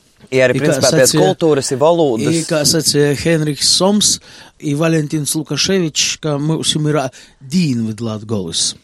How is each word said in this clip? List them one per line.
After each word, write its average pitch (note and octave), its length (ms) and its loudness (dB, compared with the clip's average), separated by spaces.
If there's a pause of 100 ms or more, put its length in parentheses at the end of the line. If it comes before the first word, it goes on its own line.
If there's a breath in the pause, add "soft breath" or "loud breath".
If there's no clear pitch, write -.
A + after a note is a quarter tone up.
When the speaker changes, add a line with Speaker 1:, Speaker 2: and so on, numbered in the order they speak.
(300)
Speaker 1:
Ja B2+ 180 2
arī, B2+ 100 2
Speaker 2:
I C3+ 40 -2
kā D3 60 0
Speaker 1:
principā, C3+ 220 2
pēc C3+ 200 4
Speaker 2:
sacīja, D#3 140 2
Speaker 1:
kultūras D#3 500 2
i B2+ 40 -4
valodas. D3+ 600 2
Speaker 2:
i D#3 80 -2
kā D#3 180 -2
sacīja D3 540 2
Henriks D#3 520 0
Soms G3 420 2 (480 loud breath)
i D3 160 -2
Valentīns D#3 600 0
Lukaševičs, D#3 840 -2
ka D3 160 -2
mums D3+ 380 -2
ir, D3+ 220 0
ā, C3 100 -2 (300 loud breath)
Dienvidu A#2+ 680 -2
Latgolis G#2+ 580 -6 (200)